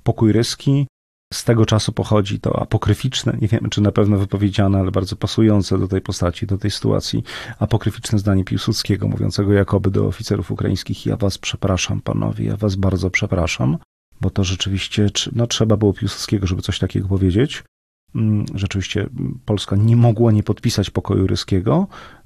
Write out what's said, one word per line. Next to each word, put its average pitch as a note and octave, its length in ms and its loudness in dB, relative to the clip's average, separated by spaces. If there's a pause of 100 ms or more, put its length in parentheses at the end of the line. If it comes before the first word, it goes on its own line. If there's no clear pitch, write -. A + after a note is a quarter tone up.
pokój A2 300 2
ryski. C#3 540 0 (460)
Z - 120 -10
tego A2+ 220 4
czasu G#2+ 260 0
pochodzi G#2+ 480 0
to - 220 -2
apokryficzne, - 800 0
nie G#2 80 0
wiem, A2+ 220 0
czy - 100 0
na G#2 120 4
pewno G#2 260 4
wypowiedziane, G2 600 2
ale F#2 120 0
bardzo F#2 260 -2
pasujące G#2 600 2
do G2 100 -2
tej F#2+ 120 0
postaci, F#2 460 -4
do G2 120 -2
tej G#2 120 -2
sytuacji, G#2+ 520 -2 (360)
apokryficzne - 600 -2
zdanie G2 260 2
Piłsudskiego, G#2 640 -2
mówiącego G2+ 440 0
jakoby G2 380 2
do G#2 160 2
oficerów G2+ 440 -4
ukraińskich: G#2 560 -4
„Ja G#2 100 0
was G2 220 -2
przepraszam, - 640 -2
panowie, G#2+ 440 -2
ja G#2+ 120 -2
was G2+ 200 0
bardzo F#2+ 340 0
przepraszam”, G2 680 -2 (420)
bo F#2+ 100 0
to G2+ 140 0
rzeczywiście F#2+ 600 -2
tr-, - 280 -2
no, A#2 120 2
trzeba A2 300 2
było G#2 160 4
Piłsudskiego, G2 540 -2
żeby F2+ 160 0
coś - 160 -4
takiego F#2+ 300 -2
powiedzieć. F#2+ 560 2 (500)
Mm, G#2+ 300 2 (100)
rzeczywiście, G2 460 -2
mm, - 440 -6
Polska G#2 320 0
nie A2+ 200 6
mogła A#2 360 4
nie G#2+ 100 4
podpisać - 480 -2
pokoju F#2+ 360 0
ryskiego, G2+ 600 0 (400)